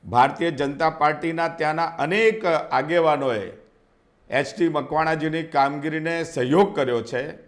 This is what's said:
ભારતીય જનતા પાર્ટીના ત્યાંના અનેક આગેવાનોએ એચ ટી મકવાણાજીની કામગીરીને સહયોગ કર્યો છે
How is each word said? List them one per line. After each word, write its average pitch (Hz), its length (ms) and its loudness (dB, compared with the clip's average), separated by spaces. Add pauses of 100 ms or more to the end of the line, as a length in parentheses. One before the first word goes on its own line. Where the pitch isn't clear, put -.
ભારતીય 139 460 2
જનતા 139 380 0
પાર્ટીના 165 580 0
ત્યાંના 160 380 -2
અનેક 208 600 0
આગેવાનોએ 143 1040 2 (800)
એચ 139 280 -2
ટી 170 120 2
મકવાણાજીની 156 720 -2
કામગીરીને 156 800 -2
સહયોગ 156 520 2
કર્યો 123 260 0
છે 131 300 -6 (160)